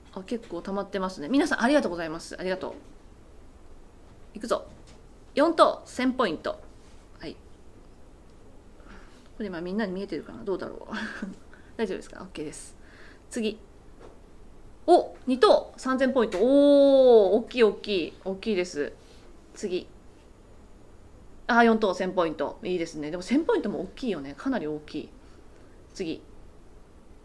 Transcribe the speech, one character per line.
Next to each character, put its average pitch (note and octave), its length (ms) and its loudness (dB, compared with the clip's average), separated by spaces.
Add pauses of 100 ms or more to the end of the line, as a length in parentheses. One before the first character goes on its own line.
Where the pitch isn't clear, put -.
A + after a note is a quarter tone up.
(140)
あ、 F#3+ 100 -12
結 A3+ 240 -8
構 E3+ 140 -10
溜 F#3+ 120 -8
ま G3 100 -2
っ F#3+ 60 -12
て G3 100 -6
ま F#3+ 100 -2
す - 120 -10
ね。 D3 60 -8
皆 C#4+ 200 2
さ - 80 -2
ん、 - 80 -2
あ A#3 40 4
り C#4+ 60 2
が C#4+ 80 4
と G#3+ 60 -2
う F3 40 -6
ご F3 60 -8
ざ E3+ 80 -6
い D#3+ 40 -8
ま E3 100 -10
す。 - 200 -14
あ E3 40 -8
り F#3 60 -4
が F#3 80 -2
と - 180 -8 (1600)
う。 - 0 -
い G#3 40 -14
く A#3+ 80 -10
ぞ。 - 180 -2 (680)
四 D#4 220 4
等、 D4+ 300 4
千 B3+ 280 -2
ポ B3+ 140 0
イ D#3+ 60 -4
ン D3 40 -6
ト。 - 220 -8 (600)
は - 60 -16
い。 C#3 80 -12
こ - 60 -20 (2000)
れ G#3+ 80 -6
今 F3 140 -8
み F3+ 120 -6
ん G3+ 40 -4
な G#3+ 100 -2
に F#3 40 -8
見 F#3+ 120 -6
え G3 40 -8
て - 80 -8
る C#3 80 -8
か - 100 -18
な？ A#3 100 -16
ど F#3+ 120 -4
う - 40 -2
だ - 80 -10
ろ - 240 -16
う？ A3 40 -8 (380)
<laughs> - 420 -20
大 A3+ 120 -4
丈 F#3 80 -8
夫 - 20 -8
で - 60 -14
す - 80 -20
か？ - 100 -16
オ - 40 -14
ッ - 20 -16
ケ D#3 160 -12
ー - 20 -10
で D3 80 -12
す。 - 220 -18 (560)
次。 G#3+ 280 -6 (1300)
お、 - 300 4 (100)
二 B3+ 140 -2
等、 - 380 4
三 C4 200 -2
千 B3+ 160 2
ポ C4 100 2
イ G#3 40 2
ン - 20 -10
ト。 F#3 120 -6
お C4+ 920 8
ー、 - 20 4
大 A#3+ 60 0
き - 120 -14
い、 B3 80 4
大 G3+ 100 6
き - 140 -14 (220)
い。 - 40 -16 (120)
大 F#3+ 100 -6
き G#3+ 180 -4
い - 20 0
で F3+ 100 0
す。 D3 280 -6 (640)
次。 F3+ 320 -6 (1600)
あ、 A#3 160 6
四 A3+ 160 6
等、 G3+ 140 2
千 F#3 180 -2
ポ F3 160 2
イ D#3+ 40 -4
ン D3+ 40 -10
ト。 - 280 -6
い F3+ 120 -4
い - 20 -2
で E3 80 -4
す E3 100 -12
ね。 D3+ 140 -8
で F3 80 -6
も F3+ 60 -10
千 D4+ 220 0
ポ A#4+ 100 2
イ F4 40 0
ン - 20 -2
ト G#3+ 80 -4
も D3+ 120 -6
大 F#3 140 -10
き C4 140 -8
い - 20 0
よ D#3+ 100 -6
ね。 C#3 160 -14
か - 120 -6
な B3+ 100 -2
り D3+ 80 -6
大 D3+ 140 -6
き - 140 -14
い。 D3 140 -10 (840)
次。 E3 280 -8 (1040)